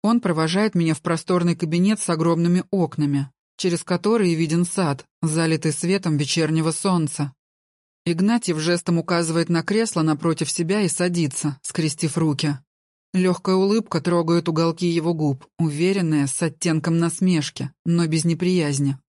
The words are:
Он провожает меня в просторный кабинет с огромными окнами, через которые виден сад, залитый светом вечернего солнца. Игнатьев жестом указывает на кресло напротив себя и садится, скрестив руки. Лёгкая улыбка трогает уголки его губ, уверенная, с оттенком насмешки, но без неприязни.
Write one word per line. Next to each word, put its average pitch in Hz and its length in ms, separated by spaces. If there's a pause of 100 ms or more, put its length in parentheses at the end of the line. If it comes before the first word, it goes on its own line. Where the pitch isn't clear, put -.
Он 233 180
провожает 175 540
меня 165 200
в - 80
просторный 170 540
кабинет 175 440
с - 80
огромными 170 640
окнами, 147 600 (280)
через 175 260
которые 185 500
виден 165 300
сад, 160 400 (160)
залитый 160 520
светом 170 440
вечернего 156 540
солнца. 156 640 (720)
Игнатьев 180 520
жестом 170 400
указывает 170 520
на 165 120
кресло 214 380
напротив 156 500
себя 180 300
и 190 80
садится, 165 760
скрестив 160 540
руки. 147 400 (560)
Лёгкая 185 440
улыбка 196 440
трогает 170 480
уголки 165 380
его 170 280
губ, 147 300 (140)
уверенная, 160 680
с - 120
оттенком 165 580
насмешки, 165 760 (120)
но 170 220
без 156 180
неприязни. 156 720 (140)